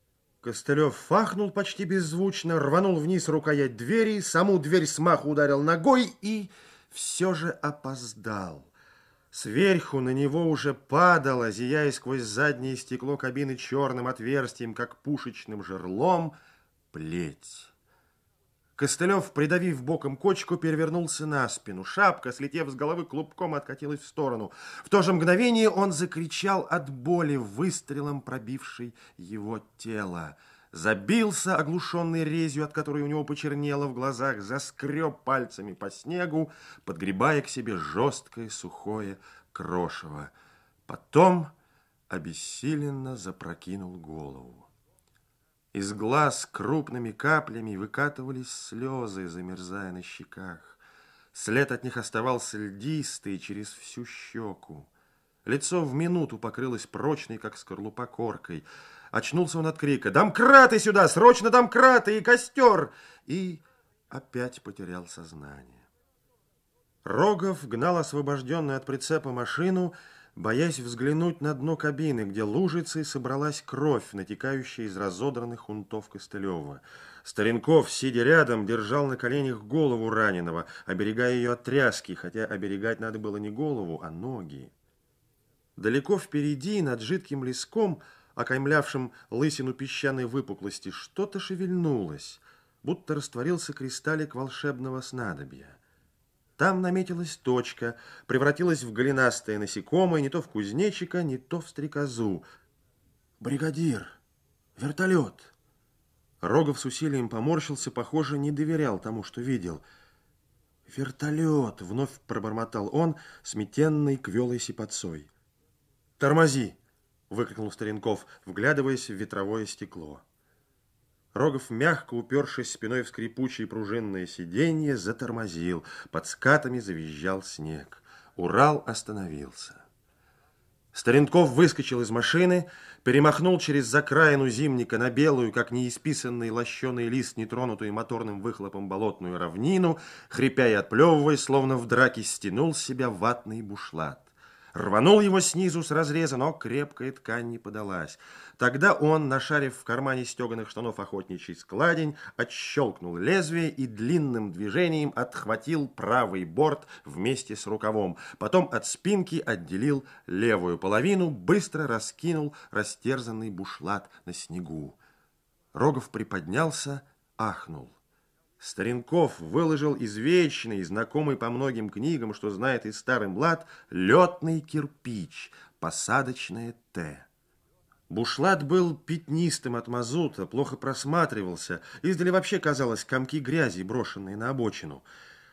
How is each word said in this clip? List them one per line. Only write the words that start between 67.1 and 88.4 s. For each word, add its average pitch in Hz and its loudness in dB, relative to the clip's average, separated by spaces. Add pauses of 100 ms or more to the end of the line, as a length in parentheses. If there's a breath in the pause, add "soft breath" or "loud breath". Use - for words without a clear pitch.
гнал 127 0
освобождённую 143 -2
от 135 -8
прицепа 139 -4
машину, 175 -2 (400 loud breath)
боясь 127 0
взглянуть 143 0
на 151 -2
дно 147 -2
кабины, 143 -2
где 101 -4
лужицей 156 -2
собралась 139 -4
кровь, 135 -2
натекающая 117 -6
из 95 -10
разодранных 120 -4
унтов 104 -8
Костылёва. 90 -6 (420 loud breath)
Старенков, 117 4
сидя 120 -2
рядом, 120 6
держал 117 0
на 131 -4
коленях 127 -2
голову 117 2
раненого, 90 0 (220 loud breath)
оберегая 110 0
её 120 0
от 120 -6
тряски, 120 0
хотя 104 -6
оберегать 101 -4
надо 110 -6
было 104 -6
не 104 -6
голову, 110 -4
а 82 -12
ноги. 82 -10 (1040)
Далеко 143 0
впереди, 147 -2
над 123 -2
жидким 139 -4
леском, 165 -2 (340 loud breath)
окаймлявшим 135 0 (180 loud breath)